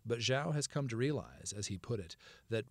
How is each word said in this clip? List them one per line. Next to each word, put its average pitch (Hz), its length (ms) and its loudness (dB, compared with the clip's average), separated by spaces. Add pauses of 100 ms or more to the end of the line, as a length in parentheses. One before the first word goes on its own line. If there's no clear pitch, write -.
But 117 140 2
Zhao 135 340 2
has 147 120 2
come 139 220 0
to 117 80 -2
realize, 131 560 0
as 104 140 -4
he 101 100 -2
put 101 240 -2
it, 85 160 -10 (320)
that 113 220 2